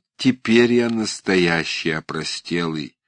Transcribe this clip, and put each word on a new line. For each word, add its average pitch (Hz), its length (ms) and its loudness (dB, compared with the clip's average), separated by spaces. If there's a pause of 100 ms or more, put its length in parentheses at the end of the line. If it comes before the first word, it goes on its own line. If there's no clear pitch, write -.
(160)
теперь 120 560 2
я 120 160 2
настоящий 92 1040 0
опростелый. 80 1080 -6 (120)